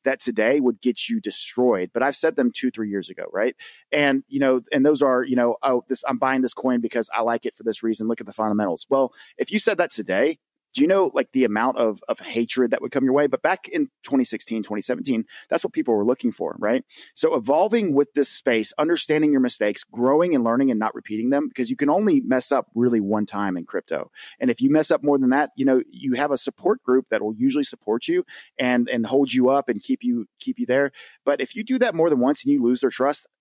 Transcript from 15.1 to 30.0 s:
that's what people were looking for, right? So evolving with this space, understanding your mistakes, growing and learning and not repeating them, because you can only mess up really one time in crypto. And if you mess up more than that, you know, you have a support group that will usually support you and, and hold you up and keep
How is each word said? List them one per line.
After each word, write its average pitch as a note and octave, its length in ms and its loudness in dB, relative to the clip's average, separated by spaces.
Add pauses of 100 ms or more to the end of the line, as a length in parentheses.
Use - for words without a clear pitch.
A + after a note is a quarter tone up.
that's E3 140 0
what - 100 -6
people B2 220 0
were G2+ 100 2
looking A#2+ 260 0
for, - 280 -8
right? A#2 260 -2 (300)
So E3 180 0
evolving E3 640 2
with C#3 180 2
this C#3 160 2
space, A2+ 480 0
understanding D#3 540 2
your C3+ 100 4
mistakes, G#2 420 -2
growing D3 520 2
and B2+ 80 2
learning B2 260 2
and A2 100 0
not A2 140 -2
repeating A2 380 -4
them, C#3+ 160 0
because B2+ 240 -6
you B2+ 40 -4
can C#3+ 140 0
only F3 320 2
mess B2 300 -2
up C#3 240 0
really A#2 240 2
one G#2 260 0
time G2+ 320 -4
in E2 80 -10
crypto. - 460 -8 (280)
And B2+ 120 0
if A#2 100 -6
you C3+ 80 4
mess D#3 220 2
up D3 120 0
more C#3+ 140 4
than C3 140 2
that, C#3+ 240 2
you C3 100 -2
know, C3 240 4
you C3 240 -6
have C#3+ 160 0
a C#3 80 0
support - 460 -2
group B2+ 260 2
that G#2 140 -2
will G#2+ 100 -4
usually C3 300 0
support - 440 -4
you F3 160 0 (360)
and, B2 300 0
and A#2 180 -2
hold C3 260 2
you B2+ 160 4
up C#3 200 2
and G#2+ 120 -4
keep - 220 -4